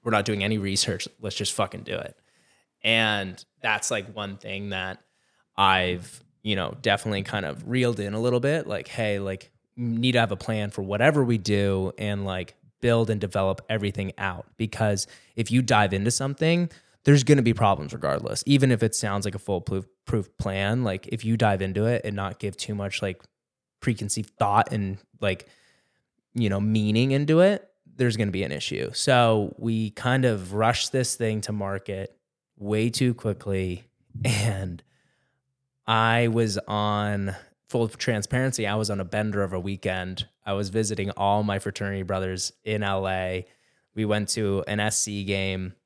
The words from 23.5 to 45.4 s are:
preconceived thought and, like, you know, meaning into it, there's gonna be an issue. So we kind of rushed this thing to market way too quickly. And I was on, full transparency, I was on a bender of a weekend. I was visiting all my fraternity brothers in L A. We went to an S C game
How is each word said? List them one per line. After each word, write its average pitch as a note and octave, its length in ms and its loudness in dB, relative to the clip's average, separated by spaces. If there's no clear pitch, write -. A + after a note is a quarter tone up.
preconceived G#2+ 580 -2
thought G#2 340 2
and, G2 260 -4
like, F#2+ 280 -2
you A#2 140 2
know, G2 120 0
meaning A2 500 2
into D3 300 4
it, G3 280 4
there's A#2+ 200 2
gonna G#2 140 0
be F#2 140 -2
an C2+ 80 -4
issue. - 420 -4
So A#2 640 4
we A2 320 -2
kind B2+ 340 0
of G2 300 0
rushed A2 380 0
this B2+ 240 0
thing A2 260 -2
to G#2 100 -6
market G2 640 -6
way G#2+ 320 0
too B2 260 2
quickly. F#2+ 720 -4
And G2+ 580 -2
I A2+ 420 4
was A2 300 2
on, G#2 680 0
full A#2 200 0
transparency, B2 800 -2
I G#2 100 0
was G#2+ 140 -2
on G2 100 -2
a F#2+ 40 -2
bender G2+ 380 -2
of F#2 100 -2
a F#2 80 -4
weekend. F#2 680 -6
I G2+ 80 -4
was G2 160 -2
visiting G#2 440 -2
all G2+ 300 2
my G2+ 160 0
fraternity G2 440 -6
brothers F#2 500 -4
in G#2+ 180 -2
L G2 260 0
A. F#2 380 -2
We A2 100 -2
went G#2 260 0
to G2 380 0
an G#2 120 -2
S G#2+ 200 0
C G2+ 240 -4
game F#2+ 500 -2